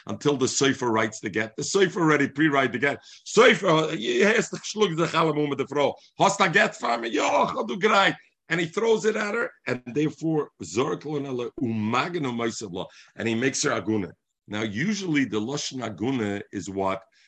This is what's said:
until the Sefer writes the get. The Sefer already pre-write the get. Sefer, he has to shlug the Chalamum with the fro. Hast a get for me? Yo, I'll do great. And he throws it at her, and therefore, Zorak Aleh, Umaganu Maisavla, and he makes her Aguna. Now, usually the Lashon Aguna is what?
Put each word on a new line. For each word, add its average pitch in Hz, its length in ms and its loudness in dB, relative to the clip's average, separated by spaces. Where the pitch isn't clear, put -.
until 135 320 0
the 123 100 0
Sefer 123 440 0
writes 110 280 0
the 110 120 -6
get. 110 240 -4
The - 80 -8
Sefer 196 360 2
already 147 280 4
pre-write 135 460 2
the 123 40 -4
get. 135 220 0
Sefer, 170 720 4
he - 240 -2
has 208 320 4
to 175 60 -12
shlug 202 400 -2
the 165 100 0
Chalamum 156 420 0
with 135 80 -4
the 135 100 -4
fro. 139 280 0
Hast 190 220 4
a 185 80 4
get - 260 4
for 120 240 -2
me? 233 100 -4
Yo, 269 160 0
I'll 262 380 2
do 214 160 -6
great. 196 340 4
And 165 100 0
he 170 80 -2
throws 214 380 0
it 214 100 2
at 208 180 -4
her, 233 160 -4
and 127 220 -4
therefore, 151 640 -2
Zorak 131 440 -2
Aleh, 139 440 -6
Umaganu 123 760 -2
Maisavla, 110 500 -6
and 107 120 -4
he 113 60 0
makes 127 300 -2
her 139 80 0
Aguna. 101 400 -2
Now, 104 140 -6
usually 147 640 -2
the 104 160 -2
Lashon 135 400 -6
Aguna 107 600 -4
is 101 160 -8
what? 95 320 -2